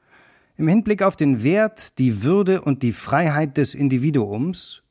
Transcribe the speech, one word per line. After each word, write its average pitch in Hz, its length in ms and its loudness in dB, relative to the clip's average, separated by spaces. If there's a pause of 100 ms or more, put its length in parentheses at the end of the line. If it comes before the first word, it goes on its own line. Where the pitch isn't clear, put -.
(560)
Im 156 120 0
Hinblick 202 340 2
auf 190 140 0
den 135 260 2
Wert, 208 560 -2
die 117 240 0
Würde 185 380 2
und 131 240 -2
die 113 80 2
Freiheit 151 640 -2
des 143 180 0
Individuums 131 1160 -2